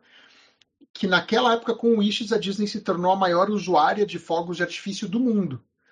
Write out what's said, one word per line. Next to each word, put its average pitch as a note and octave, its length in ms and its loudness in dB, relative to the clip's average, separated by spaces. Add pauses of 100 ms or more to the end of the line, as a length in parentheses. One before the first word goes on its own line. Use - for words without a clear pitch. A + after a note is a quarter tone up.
(920)
que - 140 -6
naquela A3+ 480 2
época, A#3 220 -2
com A#3 180 2
o A3 60 2
Wishes, G#3 340 0
a G#3+ 60 2
Disney G3 260 -4
se G3+ 160 -6
tornou F3+ 300 0
a F#3+ 40 4
maior F#3+ 360 2
usuária G3 560 2
de E3+ 100 -10
fogos E3+ 400 -4
de F3 60 0
artifício F#3+ 440 -8
do G3+ 120 -2
mundo, G3+ 440 0 (280)